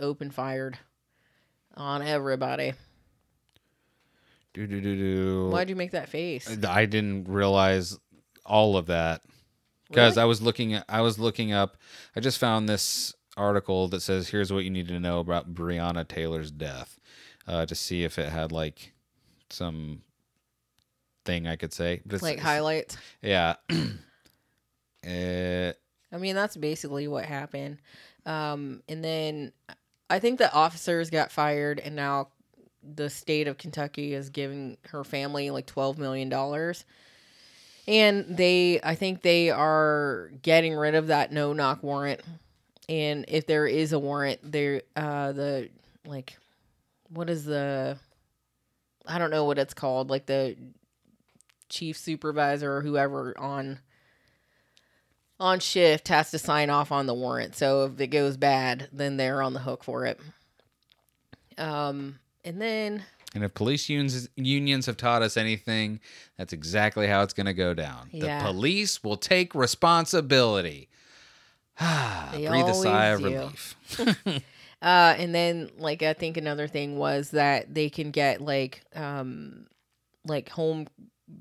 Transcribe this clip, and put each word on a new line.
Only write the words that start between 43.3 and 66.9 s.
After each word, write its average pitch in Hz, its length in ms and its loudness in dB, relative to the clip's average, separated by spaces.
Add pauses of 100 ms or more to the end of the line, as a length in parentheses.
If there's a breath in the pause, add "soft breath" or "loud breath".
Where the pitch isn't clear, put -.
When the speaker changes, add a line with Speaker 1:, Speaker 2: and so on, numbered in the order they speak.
Speaker 1:
there 151 180 4
is 151 280 2
a 156 40 2
warrant, 139 460 -2
there, 143 400 -2 (120)
uh, 143 360 -4
the, 139 380 -4 (360)
like, 135 320 -14 (720)
what 165 180 -8
is 160 180 -4
the, 139 520 -2 (1120)
I 165 100 -4
don't 165 140 0
know 156 140 2
what 143 120 2
it's 135 160 0
called, 131 380 -2
like, 135 160 -2
the 135 280 0 (1120)
chief 156 280 -8
supervisor 147 800 -2
or 143 40 -4
whoever 139 580 0
on, 135 400 -8 (1600)
on 185 200 4
shift 170 500 4
has 156 200 4
to 165 80 -4
sign 147 320 2
off 143 220 2
on 139 160 0
the 120 80 -2
warrant. 123 400 -4
So 135 300 2
if 135 140 -6
it 135 80 -2
goes 139 300 2
bad, 135 560 2
then 143 240 -4
they're 135 240 0
on 131 120 -2
the 131 80 -6
hook 127 220 -6
for 127 220 -4
it. 117 140 -4 (1400 soft breath)
Um, 143 640 -6 (260)
and 175 160 -8
then 214 420 -4 (300 loud breath)
Speaker 2:
And 104 100 -4
if 98 120 -4
police 135 340 0
unions, 135 460 -2
unions 135 500 0
have 120 120 -4
taught 117 260 4
us 110 140 0
anything, 110 600 0 (380 loud breath)
that's 92 160 -8
exactly 101 540 0